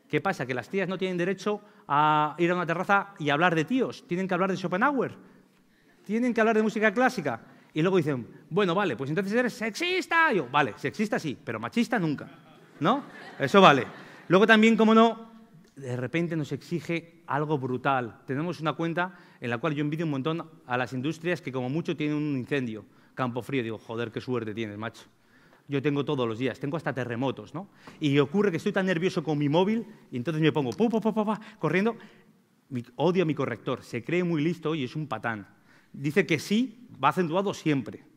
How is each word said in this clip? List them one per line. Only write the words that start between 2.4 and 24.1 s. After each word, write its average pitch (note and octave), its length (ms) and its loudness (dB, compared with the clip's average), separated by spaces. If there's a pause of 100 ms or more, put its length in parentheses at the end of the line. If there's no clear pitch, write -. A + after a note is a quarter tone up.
a F3+ 40 2
una F3 120 -2
terraza F3+ 520 0
y D3 100 -2
hablar E3 260 4
de D#3+ 120 2
tíos? A3+ 420 -2
¿Tienen F3+ 180 -2
que F#3 80 -2
hablar F#3+ 160 0
de F3+ 60 -2
Schopenhauer? F#3 580 -2 (920)
¿Tienen A#3 280 0
que A3+ 80 0
hablar A3 160 4
de A3 60 4
música G#3+ 300 2
clásica?". F#3 480 0 (320)
Y D#3 100 0
luego F#3 160 4
dicen, C#3 280 0 (240)
"Bueno, F3 240 2
vale, F3+ 220 0
pues C3+ 140 -6
entonces G3 240 -2
eres B3 180 0
sexista". E4 800 0
Y G#3 40 2
yo, C3+ 120 0
"Vale, C3+ 280 2
sexista G#3 420 -4
sí, C3+ 260 -6
pero A2 160 -6
machista A3+ 380 0
nunca", D3+ 300 -2 (520)
¿no? A#3 240 2 (340)
Eso C#3+ 220 6
vale. C#3+ 260 8 (420)
Luego F#3+ 180 6
también, A3 300 6
como A3 180 6
no, A3+ 360 6 (460)
de B2+ 200 -6
repente E3 380 -2
nos D3+ 180 -4
exige E3 760 -8
algo D3 280 -2
brutal. B2+ 680 -4
Tenemos C#3+ 340 -6
una D#3 120 -2
cuenta E3+ 440 -4 (240)
en B2 100 -6
la A#2+ 80 -2
cual D#3 160 -2
yo D3 80 -2
envidio D#3 240 -2
un D3+ 40 -2
montón D#3 400 -4 (160)
a B2 100 -2
las B2+ 160 -4
industrias D#3 480 -4
que C3 120 -10
como B2+ 160 -4
mucho D#3+ 280 -4
tienen D3+ 200 -2
un D3 200 -4
incendio. A#2 480 -4 (300)
Campo B2 280 -4
frío, C3+ 200 -4
digo, A2+ 160 -6
"Joder, A2+ 320 -8